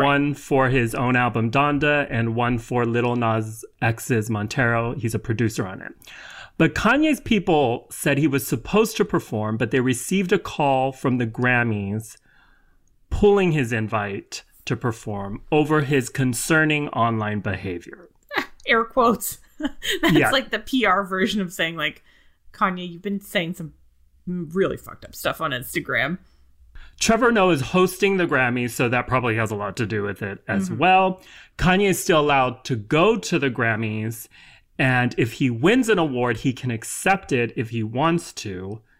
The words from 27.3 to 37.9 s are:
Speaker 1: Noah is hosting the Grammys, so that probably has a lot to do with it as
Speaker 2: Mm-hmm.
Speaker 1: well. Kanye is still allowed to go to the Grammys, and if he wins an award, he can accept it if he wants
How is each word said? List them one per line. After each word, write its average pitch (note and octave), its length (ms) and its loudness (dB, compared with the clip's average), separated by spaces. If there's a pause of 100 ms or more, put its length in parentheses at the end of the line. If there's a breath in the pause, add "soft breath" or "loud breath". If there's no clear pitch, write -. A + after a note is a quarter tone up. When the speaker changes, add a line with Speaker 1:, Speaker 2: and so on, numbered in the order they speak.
Speaker 1:
Noah F#3+ 220 4
is C#3 80 0
hosting F#3 560 2
the F3 80 2
Grammys, B2 440 0
so B2 200 0
that B2 160 0
probably A#2+ 300 0
has A2+ 140 0
a A2 60 -4
lot G2+ 220 -6
to A#2+ 80 0
do G#2 160 -2
with G2+ 200 -6
it G2+ 240 -8
as F#3+ 220 0
Speaker 2:
Mm-hmm. E3+ 100 -4
Speaker 1:
well. F#3 440 4 (340 loud breath)
Kanye F#3 320 4
is F#3 140 0
still E3 180 4
allowed C3+ 460 2
to C3 100 -2
go D#3+ 400 2
to F3 220 -2
the C3+ 120 0
Grammys, A2 800 -4 (500 loud breath)
and B2+ 400 2
if A#2 160 0
he C3+ 160 0
wins G3+ 380 2
an G3+ 100 4
award, B2 400 0
he C3+ 140 -2
can B2 180 -6
accept F#3 600 -2
it A#2+ 240 0
if - 140 -4
he A#2 120 -4
wants D3 520 -2